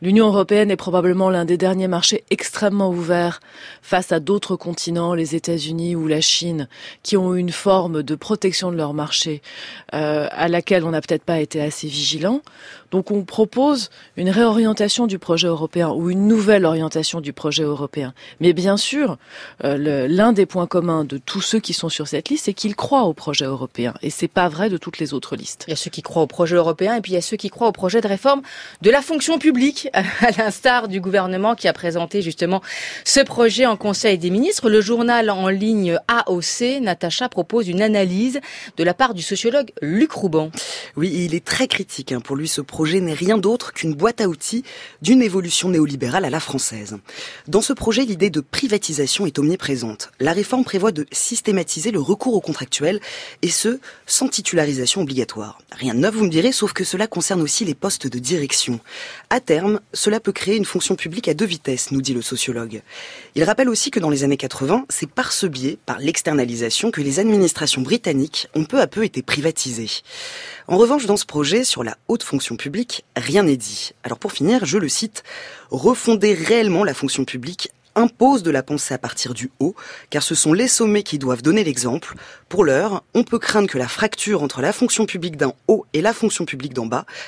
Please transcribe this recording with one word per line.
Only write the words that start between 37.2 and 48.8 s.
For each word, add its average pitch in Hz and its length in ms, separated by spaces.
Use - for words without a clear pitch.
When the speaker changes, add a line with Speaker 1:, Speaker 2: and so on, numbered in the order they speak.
Speaker 2:
propose 202 400
une 180 140
analyse 214 580
de 165 80
la 175 100
part 247 180
du 175 100
sociologue 233 500
Luc 196 300
Rouban. 160 380
Speaker 3:
Oui, 175 160
il 170 220
est 170 100
très - 220
critique, - 460
hein. 123 80
Pour 139 160
lui, 156 120
ce - 120
projet 156 400
n'est 165 140
rien 180 240
d'autre 208 340
qu'une 160 220
boîte 208 260
à 208 80
outils 220 360
d'une 247 200
évolution 180 460
néolibérale 147 560
à 135 60
la 156 100
française. 107 580
Dans 190 160
ce 277 100
projet, 226 320
l'idée 196 260
de 151 100
privatisation 185 840